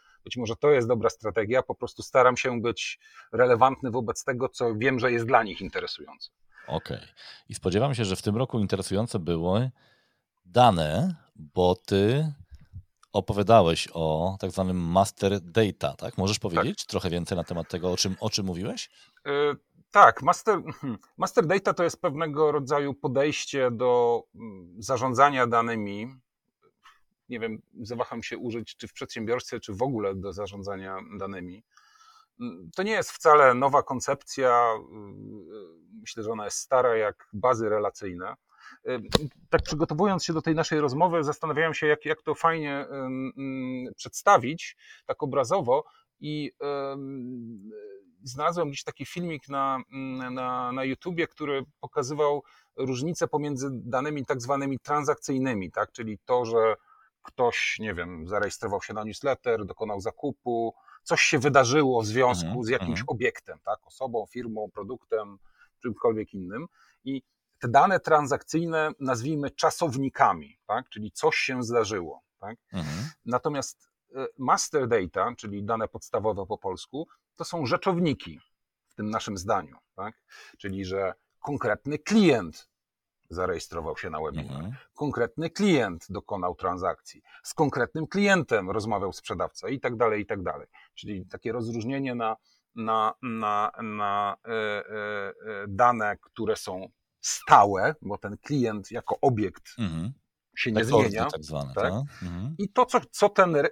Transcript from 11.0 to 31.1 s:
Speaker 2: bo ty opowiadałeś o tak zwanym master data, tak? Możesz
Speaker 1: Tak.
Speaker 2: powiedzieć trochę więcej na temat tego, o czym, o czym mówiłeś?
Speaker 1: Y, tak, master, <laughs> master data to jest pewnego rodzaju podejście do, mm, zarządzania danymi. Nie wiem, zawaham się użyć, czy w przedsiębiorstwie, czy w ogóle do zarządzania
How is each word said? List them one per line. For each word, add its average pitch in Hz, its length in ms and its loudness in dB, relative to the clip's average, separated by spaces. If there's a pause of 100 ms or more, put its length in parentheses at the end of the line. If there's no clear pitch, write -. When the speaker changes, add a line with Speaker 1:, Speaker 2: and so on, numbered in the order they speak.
Speaker 2:
bo 90 400 4 (100)
ty 123 460 4 (800)
opowiadałeś 98 800 6
o 80 460 0
tak 95 100 -2
zwanym 92 260 0
master 95 640 2
data, 87 560 0
tak? - 220 -8
Możesz 98 200 2
Speaker 1:
Tak. - 40 -10
Speaker 2:
powiedzieć 98 440 0
trochę - 240 -2
więcej 85 260 -2
na 85 80 -2
temat 85 240 -6
tego, 90 240 -2
o 90 40 0
czym, 95 240 -2
o 110 100 -4
czym 98 160 -2
mówiłeś? 92 440 -6 (360)
Speaker 1:
Y, 147 40 -2 (600)
tak, 180 320 8
master, 175 400 2 (280)
<laughs> - 280 -10
master 185 280 2
data 190 280 2
to 180 100 0
jest - 160 -2
pewnego 151 520 0
rodzaju 143 420 0
podejście 135 760 0
do, 120 520 2 (120)
mm, 95 440 -18
zarządzania 127 680 4
danymi. 113 600 0 (1200)
Nie 117 120 -8
wiem, 110 220 -6 (200)
zawaham 117 400 -6
się - 160 -10
użyć, 113 380 -8
czy - 120 -14
w - 40 -20
przedsiębiorstwie, 117 680 -4
czy 107 140 -10
w 95 80 -4
ogóle 110 320 0
do 95 180 -6
zarządzania 95 640 -10 (200)